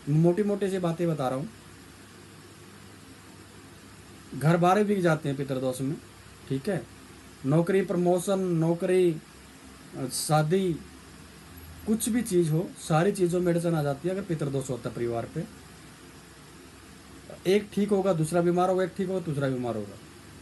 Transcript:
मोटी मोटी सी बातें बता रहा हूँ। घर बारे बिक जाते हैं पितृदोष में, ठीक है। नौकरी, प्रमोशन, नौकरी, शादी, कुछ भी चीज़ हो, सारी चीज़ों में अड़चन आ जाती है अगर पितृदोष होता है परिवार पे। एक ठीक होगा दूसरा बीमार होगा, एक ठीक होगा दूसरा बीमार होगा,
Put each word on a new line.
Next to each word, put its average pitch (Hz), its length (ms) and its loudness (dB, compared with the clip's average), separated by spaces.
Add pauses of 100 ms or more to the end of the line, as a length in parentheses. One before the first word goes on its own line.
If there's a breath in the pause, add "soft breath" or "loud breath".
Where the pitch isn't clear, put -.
मोटी 170 340 4
मोटी 202 260 0
सी 190 80 -2
बातें 170 300 -2
बता 151 220 0
रहा 131 80 -4
हूँ। 143 120 -6 (2750)
घर 151 220 2
बारे 185 260 4
बिक 202 180 0
जाते 151 280 2
हैं 135 80 -4
पितृदोष 131 440 -4
में, 135 160 -4 (520)
ठीक 135 200 -4
है। - 260 -6 (500)
नौकरी, 170 360 4
प्रमोशन, 180 580 2
नौकरी, 175 760 2 (960)
शादी, 160 640 2 (1120)
कुछ 226 220 0
भी 226 120 2
चीज़ 175 300 2
हो, 160 180 0 (200)
सारी 175 220 4
चीज़ों 180 280 2
में 175 140 2
अड़चन 170 220 0
आ 151 80 0
जाती 143 240 -2
है 190 60 -2
अगर 196 100 -6
पितृदोष 143 460 -4
होता 120 200 -6
है 117 60 -12
परिवार 117 400 -4
पे। - 300 -10 (1800)
एक 208 260 2
ठीक 202 160 0
होगा 196 240 4
दूसरा 165 280 0
बीमार 180 280 2
होगा, 185 140 2
एक 175 140 -4
ठीक 190 100 -2
होगा 190 120 -2
दूसरा 139 300 -2
बीमार 123 260 -4
होगा, 101 220 -8 (440)